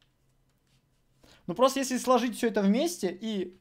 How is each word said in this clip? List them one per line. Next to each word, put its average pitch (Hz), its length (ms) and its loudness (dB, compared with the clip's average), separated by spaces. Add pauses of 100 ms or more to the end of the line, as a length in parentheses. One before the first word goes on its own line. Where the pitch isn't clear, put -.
(1500)
Ну, 180 100 -8
просто 262 240 2
если 254 180 -2
сложить 240 400 2
все 247 100 0
это 214 140 0
вместе 214 500 0
и, 214 500 -8